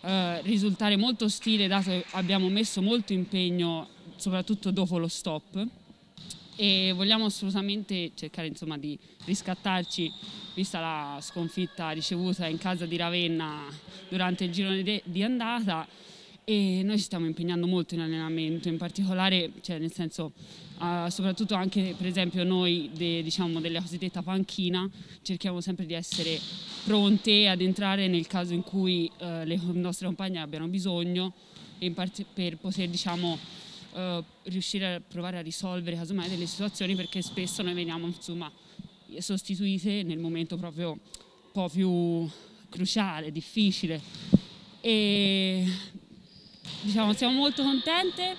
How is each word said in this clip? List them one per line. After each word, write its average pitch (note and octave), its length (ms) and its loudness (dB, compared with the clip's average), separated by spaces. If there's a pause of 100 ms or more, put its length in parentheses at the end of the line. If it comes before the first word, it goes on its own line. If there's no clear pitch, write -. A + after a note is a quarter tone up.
eh, F3 400 2
risultare G#3 540 4
molto A3+ 280 4
ostile, G#3 420 4
dato F#3+ 240 4
che F3+ 220 0
abbiamo F#3+ 360 4
messo G3+ 320 2
molto G#3+ 320 2
impegno F3 760 0 (280)
soprattutto F#3+ 540 0
dopo F#3 280 2
lo E3+ 100 0
stop, F#3 580 -6 (880)
e F#3+ 400 4
vogliamo G#3+ 300 4
assolutamente G3 920 0
cercare, D#3+ 320 -8
insomma, D#3 320 -6
di D3 180 -6 (280)
riscattarci F3+ 880 -2 (420)
vista F#3 240 -2
la D3+ 420 -4
sconfitta E3+ 680 -4
ricevuta F3 560 -2
in D#3+ 120 -2
casa F#3 280 -2
di E3 100 -4
Ravenna E3 680 0 (440)
durante F3+ 360 0
il F3 80 -2
girone F#3+ 320 0
de-, G#3 200 -2
di F3+ 200 -2
andata. A3+ 640 -2 (600)
E G3 360 4
noi G#3 140 2
ci G3+ 40 2
stiamo E3+ 240 -2
impegnando E3+ 400 0
molto F3 280 2
in E3 80 -2
allenamento, D#3+ 680 -2
in E3 80 0
particolare, F#3 760 2 (120)
cioè, E3+ 160 -4
nel D#3+ 120 -2
senso, D#3+ 400 -4 (500)
eh, F3 300 0
soprattutto F#3+ 460 0
anche F#3 420 2
per F3+ 80 -2
esempio F3+ 380 2
noi F3 500 4
de-, E3 300 0
diciamo, E3 340 0
della E3 220 -2
cosiddetta F3 420 -6
panchina F#3 680 0 (340)
cerchiamo F3+ 380 -2
sempre F3+ 260 -4
di E3 80 -6
essere E3 440 -2 (460)
pronte G#3 640 6
ad F3+ 120 2
entrare F#3+ 460 2
nel E3+ 220 2
caso F3 260 -2
in F3 80 0
cui, F#3 560 0
eh, E3 260 -6
le E3 140 0
co-, F3 140 -2
nostre F3+ 340 -2
compagne F#3 320 -2
abbiano D#3 300 -4
bisogno, F3+ 680 0 (440)
e F3+ 80 -4
in F3 80 -2
part-, F3+ 380 -6
per F3 260 -2
poter, F#3+ 300 -2
diciamo, F3 480 -2 (580)
eh, F3+ 280 -4 (220)
riuscire F#3+ 500 -2
a F3 60 -6
provare F3 380 -6
a - 20 -6
risolvere E3+ 560 -6
casomai E3+ 320 -4
delle F3 180 -4
situazioni, G3 480 -2
perché F#3 280 -4
spesso F#3 400 -4
noi F3+ 120 -2
veniamo, E3+ 320 -2
insomma, E3+ 420 -6 (680)
sostituite G3 840 0
nel D#3+ 160 -2
momento E3 360 -2
proprio E3+ 360 -4
un D3+ 60 -8 (520)
po' F#3 180 0
più E3+ 560 4 (440)
cruciale, F3 640 0
difficile. E3 680 0 (800)
E G3 840 4 (1160)
diciamo, G#3 320 4
siamo B3 200 2
molto C#4+ 280 2
contente F4 760 2